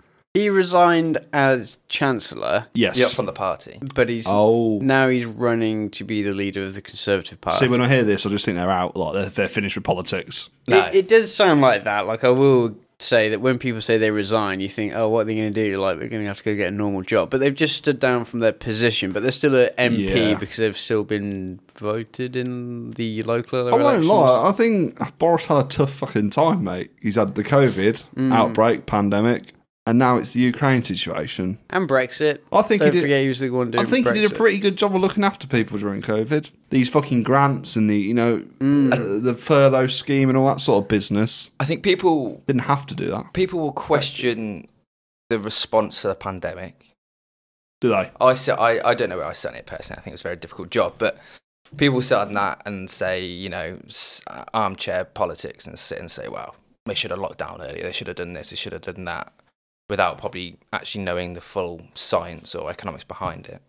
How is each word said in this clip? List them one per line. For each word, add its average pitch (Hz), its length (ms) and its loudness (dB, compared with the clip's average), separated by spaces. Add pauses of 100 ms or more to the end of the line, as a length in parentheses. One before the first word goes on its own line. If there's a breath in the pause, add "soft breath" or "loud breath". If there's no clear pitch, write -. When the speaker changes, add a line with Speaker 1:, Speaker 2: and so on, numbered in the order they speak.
(340 soft breath)
Speaker 1:
He 208 160 2
resigned 175 720 4 (120)
as 135 460 0 (100)
Chancellor. 104 880 -2
Speaker 2:
Yes. 113 240 2
Speaker 3:
Yeah, 123 120 6
from 107 180 -2
the 95 60 -8
party. - 460 -8 (140)
Speaker 1:
But 120 160 2
he's 113 180 -6
Speaker 2:
Oh. 110 540 4
Speaker 1:
now 135 280 4
he's 123 180 0
running 110 640 -2
to - 120 -10
be 104 200 -2
the 101 100 -2
leader 98 300 -4
of 95 100 -8
the 98 80 -12
Conservative - 580 -4
Party. 87 260 0
Speaker 2:
See, - 60 0
when 123 100 2
I 123 60 2
hear 127 160 4
this, 101 220 2
I 101 40 0
just 98 140 0
think 92 140 -2
they're 90 140 0
out, 90 260 -2
like, 82 160 -4
they're, 98 160 -4
they're 98 180 -2
finished 98 280 -4
with 98 100 -8
politics. - 640 -4 (180)
Speaker 3:
No. 185 200 4
Speaker 1:
It, 165 80 -6
it 190 120 4
does 220 260 4
sound 165 280 4
like 110 220 4
that. 101 240 -2
Like, 113 160 -4
I 127 60 6
will 127 460 4 (240)
say 110 300 4
that 107 120 -2
when 127 180 2
people 113 220 -4
say 113 180 2
they 110 120 4
resign, 101 500 0
you 95 80 -4
think, 104 260 -4
"Oh, 110 140 0
what 113 120 2
are - 40 0
they 110 100 -4
gonna 107 160 -2
do? 104 280 -2
Like, 95 200 -2
they're - 80 -8
gonna 107 180 -6
have 101 120 -6
to - 80 -18
go 107 100 0
get 95 140 -2
a 101 60 -4
normal 101 280 -2
job." 92 260 0
But 131 120 0
they've 139 120 2
just 151 220 0
stood 143 240 -2
down 123 260 0
from 117 140 -8
their 113 140 2
position, 110 580 -2
but 101 120 -2
they're 127 80 2
still 139 240 0
a 123 120 6 (100)
M 123 200 2
P 101 340 2
Speaker 2:
Yeah. 101 80 2
Speaker 1:
because 95 160 -8
they've 110 220 -2
still 107 260 -2
been 98 560 -6 (180)
voted 113 600 -6
in 120 540 -8
the 110 320 -4
local 120 440 -2
Speaker 2:
I 123 40 2
won't 117 100 4
Speaker 1:
elections. 208 260 4
Speaker 2:
lie, 147 420 6
I - 40 4
think 214 680 0
Boris 165 280 2
had 151 100 4
a 131 100 4
tough 139 260 0
fucking 107 380 -2
time, 165 320 2
mate. 92 280 -6 (100)
He's 104 160 -2
had 101 180 2
the 107 80 -2
covid 113 580 4 (140)
Speaker 1:
Mm. 131 180 2
Speaker 2:
outbreak, 113 520 2
pandemic. 104 680 0 (340)
And 117 140 4
now 127 160 4
it's - 160 -2
the 120 80 -2
Ukraine 127 420 2
situation. 90 800 -6 (100)
Speaker 1:
And 175 200 -4
Brexit. 135 500 0 (140)
Speaker 2:
I 202 80 6
think 208 200 2
he 151 40 4
Speaker 1:
Don't 147 80 6
Speaker 2:
did, 175 80 4
Speaker 1:
forget 143 200 2
he 135 60 2
was 127 120 -2
the 135 100 -2
one 123 220 0
doing - 140 0
Speaker 2:
I - 40 -6
think 247 180 2
he 233 60 2
did 214 100 2
a 208 100 2
Speaker 1:
Brexit. - 40 -8
Speaker 2:
pretty 208 220 2
good 196 180 0
job 202 180 0
of 185 60 2
looking 196 240 2
after 196 200 -4
people 113 320 0
during 101 240 -4
covid. 113 480 -2 (200)
These 127 180 2
fucking 127 360 0
grants 135 520 2
and 107 140 2
the, 104 80 2
you 101 160 0
know, 117 320 2 (140)
Speaker 1:
Mm. 135 340 4
Speaker 2:
uh, 107 280 -2
the 123 120 0
furlough 135 540 4
scheme 135 420 2
and 131 80 4
all 135 100 4
that 135 140 0
sort 104 220 2
of - 40 -10
business. 104 720 0
Speaker 3:
I 135 60 0
think 156 180 -4
people 170 640 0
Speaker 2:
Didn't 131 140 2
have 139 260 -2
to - 80 -10
do - 160 -4
that. 101 220 -8
Speaker 3:
people 180 260 -2
will 151 140 -4
question 117 960 -2 (600)
the 113 80 0
response 107 640 -2
to 104 40 -2
the 95 80 -2
pandemic. 90 760 -12 (880)
Speaker 2:
Do 123 80 2
they? 98 200 0 (120)
Speaker 3:
I 127 140 6
cer-, 131 240 -2
I, 117 200 2 (120)
I - 20 2
don't 110 160 -2
know 90 80 -6
where 73 100 -6
I - 60 -8
stand 60 240 -10
it - 80 -18
personally. - 340 -14
I - 40 -20
think 73 100 -14
it - 20 -16
was - 60 -16
a - 100 -20
very 90 60 -10
difficult 87 320 -14
job, 90 280 0
but - 200 -2 (580 loud breath)
people 135 260 2
sit 135 160 2
on 101 180 -2
that 98 300 -2
and 95 240 -10
say, 92 360 -4
you 90 240 -10
know, 87 300 -10 (100)
s-, - 320 -10 (320)
armchair 95 500 -2
politics - 640 -8
and - 100 -16
sit - 220 -10
and 82 100 -14
say, 60 200 -12
"Well, - 260 -14 (300)
they 101 100 -6
should - 160 -4
have 92 80 -6
locked 92 200 -10
down 82 220 -10
earlier. 82 220 -12
They 87 80 -8
should - 160 -8
have 92 80 -10
done 87 160 -10
this. 76 200 -12
They - 40 -16
should - 160 -10
have 85 120 -12
done 92 220 -12
that," 82 280 -10 (560)
without 101 280 0
probably 90 400 -10 (140)
actually 101 320 -8
knowing 87 300 -4
the 87 80 -14
full 87 400 -8 (120)
science 85 600 -6
or 85 160 -8
economics 87 320 -12
behind 90 440 -10
it. - 220 -20